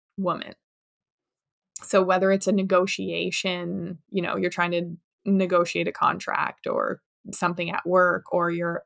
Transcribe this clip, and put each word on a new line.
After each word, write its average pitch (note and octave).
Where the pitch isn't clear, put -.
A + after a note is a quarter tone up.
woman. F3+
So F#3+
whether F#3
it's G3
a F#3
negotiation, F3+
you G3
know, F3
you're F#3
trying F3
to E3+
negotiate F3
a E3+
contract -
or -
something F3
at -
work, F3+
or F3
you're E3+